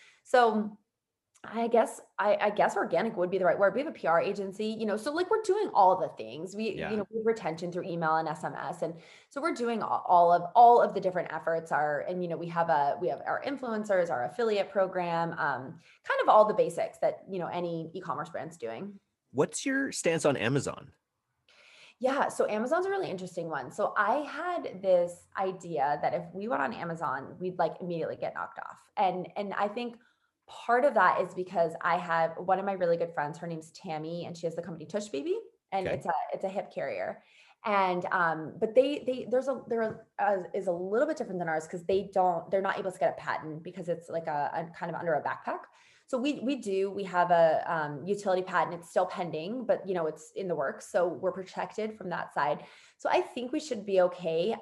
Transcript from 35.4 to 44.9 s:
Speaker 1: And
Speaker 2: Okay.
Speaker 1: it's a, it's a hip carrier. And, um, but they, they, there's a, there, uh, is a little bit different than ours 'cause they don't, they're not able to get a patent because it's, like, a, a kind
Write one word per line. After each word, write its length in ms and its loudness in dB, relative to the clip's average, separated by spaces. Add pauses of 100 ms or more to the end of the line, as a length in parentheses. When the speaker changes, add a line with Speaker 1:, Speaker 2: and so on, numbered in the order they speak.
Speaker 1:
And 160 -2
Speaker 2:
Okay. 80 0
Speaker 1:
it's 100 -10
a, 80 0 (200)
it's 100 -6
a 60 -4
hip 240 -6
carrier. 500 -6 (400)
And, 480 2
um, 480 0
but 160 -2
they, 320 4
they, 220 -4
there's 180 0
a, 220 -4
there, 380 -2 (120)
uh, 180 2 (160)
is 140 -2
a 40 2
little 360 0
bit 80 -2
different 240 -6
than 80 -2
ours 200 -2
'cause 180 -10
they 260 0
don't, 400 2
they're 100 2
not 160 0
able 140 -2
to 80 -16
get 180 4
a 40 -12
patent 420 -4
because 240 -8
it's, 220 -4
like, 180 -4
a, 260 -2
a 240 -6
kind 160 -6